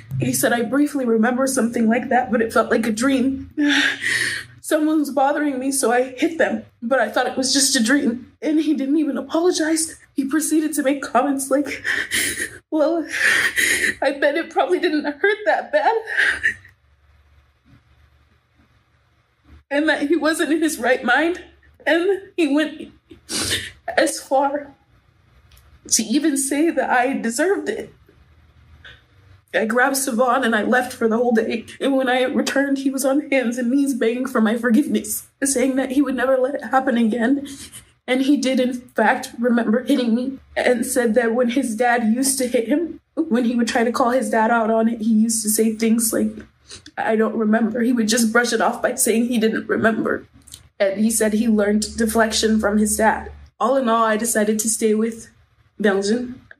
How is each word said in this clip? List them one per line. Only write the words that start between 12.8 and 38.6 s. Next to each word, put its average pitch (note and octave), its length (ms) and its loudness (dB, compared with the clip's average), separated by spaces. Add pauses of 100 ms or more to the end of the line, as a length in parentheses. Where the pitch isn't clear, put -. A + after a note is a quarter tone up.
I C#4 120 0
bet C#4+ 240 0
it D#4+ 140 -4
probably F4 280 0
didn't D4+ 260 -2
hurt G4 420 0
that - 260 0
bad." F#4 220 2 (3750)
And D4+ 180 0
that C#4+ 140 0
he D4 140 0
wasn't D4+ 360 -2
in D#4+ 80 0
his D4+ 180 -2
right A#3+ 240 0
mind. D4+ 400 0 (440)
And F4 500 0
he C#4+ 180 2
went - 380 -4 (1040)
as - 240 0
far C#4 540 -2 (1120)
to - 140 0
even C#4 340 -2
say D4+ 340 0
that - 200 -2
I B3+ 240 0
deserved D4 540 -2
it. - 240 -8 (1600)
I G3 100 0
grabbed B3 320 2
Savon B3+ 480 0
and A3+ 100 0
I G#3 80 0
left B3 300 0
for A3+ 160 0
the G#3+ 80 0
whole A#3+ 160 2
day. A3+ 320 0 (160)
And C4+ 160 0
when C4 120 0
I A#3+ 140 2
returned, C4+ 560 0
he C4+ 120 -2
was C4+ 140 -2
on C#4 260 0
hands B3+ 280 0
and A#3+ 120 -2
knees C#4 240 2
begging A#3+ 320 -2
for A#3 140 0
my A3 160 2
forgiveness, A3+ 720 0 (160)
saying C4 340 0
that C4 160 -2
he C#4+ 100 4
would B3+ 120 -2
never C4 240 2
let C4+ 160 0
it - 100 -8
happen C4 320 0
again. A#3 500 0 (600)
And C4 160 0
he C#4 140 4
did, B3+ 240 2